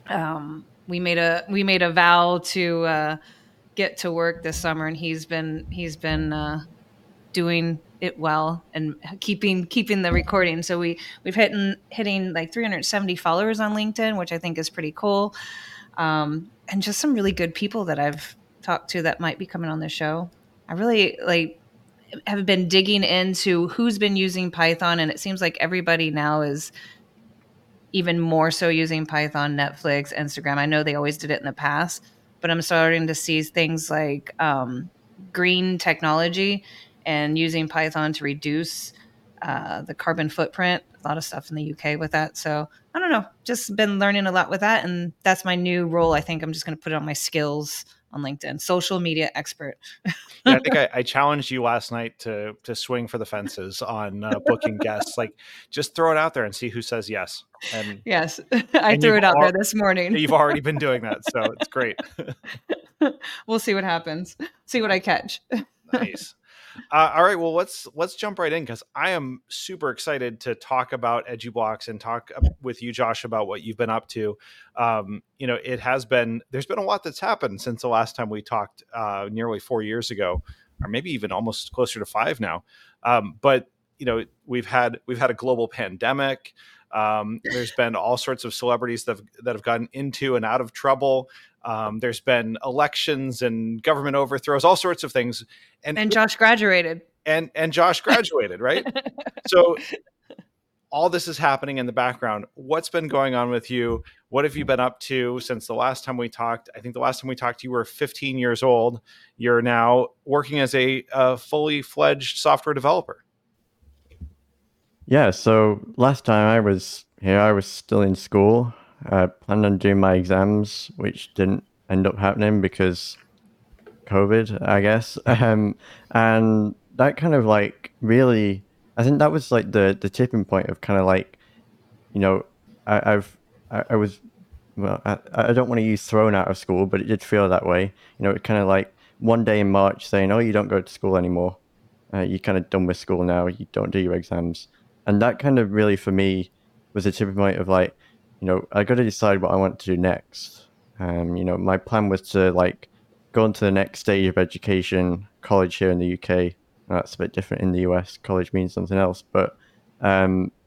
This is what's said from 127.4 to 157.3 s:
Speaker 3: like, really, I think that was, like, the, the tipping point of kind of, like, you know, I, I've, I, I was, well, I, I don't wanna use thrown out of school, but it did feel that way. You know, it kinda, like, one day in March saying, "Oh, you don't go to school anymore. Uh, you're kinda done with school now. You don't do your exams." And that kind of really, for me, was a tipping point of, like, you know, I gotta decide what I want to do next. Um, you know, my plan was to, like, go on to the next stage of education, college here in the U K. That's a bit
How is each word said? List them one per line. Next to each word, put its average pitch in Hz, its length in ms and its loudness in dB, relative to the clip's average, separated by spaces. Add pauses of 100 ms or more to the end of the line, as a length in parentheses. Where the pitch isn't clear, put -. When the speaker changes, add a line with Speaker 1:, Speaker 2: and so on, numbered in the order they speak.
Speaker 3:
like, 104 460 2 (100)
really, 110 640 4 (340)
I 117 60 4
think 139 160 4
that 151 120 4
was, 156 200 -2
like, 113 200 2
the, 98 300 4
the 98 80 -2
tipping 117 360 0
point 98 240 0
of 95 120 -8
kind 98 180 2
of, 92 60 4
like, 95 320 2 (760)
you 104 80 -4
know, 95 240 4 (440)
I, 104 260 2
I've, 104 240 -2 (320)
I, 107 220 -4
I 117 60 2
was, 104 220 -2 (560)
well, 98 300 -2
I, 101 140 -2 (120)
I 117 220 2
don't 123 160 2
wanna 117 120 0
use 110 220 0
thrown 110 300 2
out 95 140 2
of 95 100 -2
school, 95 300 0
but 95 120 0
it - 60 -4
did 107 160 0
feel 101 260 2
that 90 200 2
way. 92 260 2 (240)
You - 60 -8
know, 98 80 2
it 98 120 -4
kinda, 104 220 2
like, 95 260 2 (280)
one 113 240 4
day 107 160 2
in 101 100 4
March 98 400 4
saying, 98 220 4
"Oh, 110 80 4
you 113 120 2
don't 104 180 2
go 98 120 2
to - 100 -12
school 95 260 0
anymore. 90 400 0 (540)
Uh, 98 100 -2
you're 95 180 -2
kinda 95 220 0
done 92 260 0
with 90 100 0
school 90 260 -2
now. 87 220 2
You 90 280 -6
don't 101 180 -2
do 95 80 0
your 90 160 0
exams." 85 540 -4 (360)
And 104 160 4
that 120 160 2
kind 139 220 4
of 101 120 0
really, 104 260 4
for - 140 -4
me, 95 380 2 (440)
was 98 120 -2
a 98 60 2
tipping 98 240 -2
point 98 240 2
of, 92 80 -4
like, 92 280 4 (440)
you 95 80 -8
know, 92 240 0
I 104 120 2
gotta 123 200 2
decide 101 380 2
what 90 100 2
I 95 40 2
want 95 240 2
to - 60 -14
do 92 120 0
next. - 720 -2 (320)
Um, 87 360 -2
you 90 80 -4
know, 90 140 -2
my 92 200 0
plan 107 320 0
was 95 120 0 (100)
to, 92 200 4
like, 90 360 0 (440)
go 113 120 4
on 110 100 2
to - 120 -2
the 98 60 4
next - 280 0
stage 98 280 2
of 90 100 0
education, 92 920 0 (140)
college 92 340 2
here 92 160 2
in 90 80 2
the 90 80 0
U 90 100 -2
K. 90 380 0 (320)
That's - 280 -4
a - 20 -20
bit - 160 -4